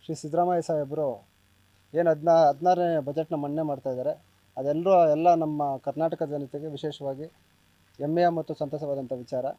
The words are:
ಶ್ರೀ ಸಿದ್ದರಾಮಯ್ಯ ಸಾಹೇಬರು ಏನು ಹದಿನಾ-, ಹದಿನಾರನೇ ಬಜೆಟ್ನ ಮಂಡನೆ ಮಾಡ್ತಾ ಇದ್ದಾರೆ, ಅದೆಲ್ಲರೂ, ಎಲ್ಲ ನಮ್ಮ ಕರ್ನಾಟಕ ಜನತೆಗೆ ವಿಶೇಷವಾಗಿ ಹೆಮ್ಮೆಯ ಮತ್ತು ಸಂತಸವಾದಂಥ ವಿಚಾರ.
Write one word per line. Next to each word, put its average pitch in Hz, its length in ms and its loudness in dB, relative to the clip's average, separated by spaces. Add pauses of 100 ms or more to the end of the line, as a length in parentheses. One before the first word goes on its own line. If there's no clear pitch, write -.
ಶ್ರೀ 160 100 -6
ಸಿದ್ದರಾಮಯ್ಯ 170 480 0
ಸಾಹೇಬರು 147 600 -4 (680)
ಏನು 170 160 2
ಹದಿನಾ-, 160 380 6
ಹದಿನಾರನೇ 170 500 2
ಬಜೆಟ್ನ 147 360 -4
ಮಂಡನೆ 147 280 -2
ಮಾಡ್ತಾ 143 280 -4
ಇದ್ದಾರೆ, 127 200 -2 (460)
ಅದೆಲ್ಲರೂ, 160 540 4
ಎಲ್ಲ 165 240 6
ನಮ್ಮ 151 420 -2
ಕರ್ನಾಟಕ 160 460 -4
ಜನತೆಗೆ 147 440 -6
ವಿಶೇಷವಾಗಿ 143 580 -8 (720)
ಹೆಮ್ಮೆಯ 165 300 2
ಮತ್ತು 160 260 -4
ಸಂತಸವಾದಂಥ 143 580 -6
ವಿಚಾರ. 127 340 -6 (120)